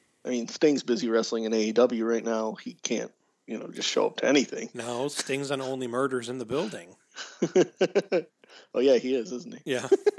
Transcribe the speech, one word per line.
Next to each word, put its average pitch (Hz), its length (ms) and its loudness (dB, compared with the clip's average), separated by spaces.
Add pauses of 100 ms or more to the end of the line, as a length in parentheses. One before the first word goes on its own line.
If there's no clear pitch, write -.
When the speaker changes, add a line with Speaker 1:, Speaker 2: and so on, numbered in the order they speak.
(260)
Speaker 1:
I - 40 -4
mean, 120 180 -2
Sting's 147 360 2
busy 120 240 0
wrestling 113 380 0
in 110 80 0
A 113 80 2
E 107 100 0
W 120 320 4
right 113 220 0
now. 110 300 -2
He 123 180 -12
can't, 113 380 -4 (360)
you 113 120 -8
know, - 100 -12
just - 180 -6
show 104 200 2
up - 100 -4
to - 80 -2
anything. 123 480 2
Speaker 2:
No, 120 340 -6
Sting's 139 440 -4
on 135 100 -2
Only 131 260 -6
Murders 123 420 -2
in 127 100 -6
the 120 60 -8
Building. 120 500 -6 (460)
Speaker 1:
<laughs> 175 840 2 (480)
Oh, - 60 0
yeah, 131 180 6
he 127 180 0
is, 113 160 -4
isn't 123 220 -10
he? - 200 -6
Speaker 2:
Yeah. 123 140 -2 (320)